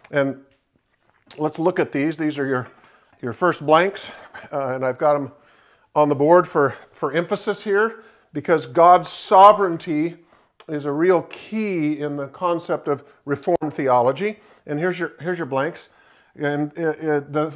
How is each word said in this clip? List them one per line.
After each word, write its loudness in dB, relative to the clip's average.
And -4
let's -6
look 0
at -2
these. -2
These -4
are -4
your, -4
your -6
first -2
blanks, 2
uh, -4
and -4
I've -4
got 2
'em -6
on 4
the 0
board 6
for, 0
for -8
emphasis -4
here, -2
because 0
God's 6
sovereignty 4
is -8
a -4
real 2
key -6
in -6
the -8
concept -4
of -4
Reformed -2
theology. 0
And -6
here's -4
your, -8
here's -6
your -6
blanks. -6
And, -4
uh, -6
uh, -2
the, -4